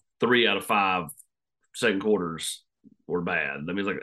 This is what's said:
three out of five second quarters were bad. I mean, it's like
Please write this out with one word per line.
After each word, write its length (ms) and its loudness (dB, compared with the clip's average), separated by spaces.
three 300 4
out 80 2
of 100 -6
five 440 2
second 240 0
quarters 640 -2
were 140 -2
bad. 380 -2
I 20 -10
mean, 180 -4
it's 80 -2
like 160 -4